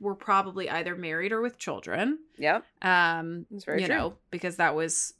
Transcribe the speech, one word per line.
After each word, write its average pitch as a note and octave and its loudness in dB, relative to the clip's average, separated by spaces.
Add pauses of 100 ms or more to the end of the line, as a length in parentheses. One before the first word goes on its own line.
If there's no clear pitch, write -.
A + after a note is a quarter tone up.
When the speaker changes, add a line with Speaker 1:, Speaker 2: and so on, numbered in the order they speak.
Speaker 1:
were G3+ -2
probably G3 0
either E3+ -4
married F3 -2
or A3+ 0
with A#3+ -4
children. F3 -2 (180)
Speaker 2:
Yep. D#3+ 2 (160)
Speaker 1:
Um, E3+ 2
Speaker 2:
That's G3+ -12
very D3+ 0
Speaker 1:
you F#3 0
Speaker 2:
true. D4+ 2
Speaker 1:
know, F3 -2 (140)
because F3+ -6
that E3 4
was D#3+ -2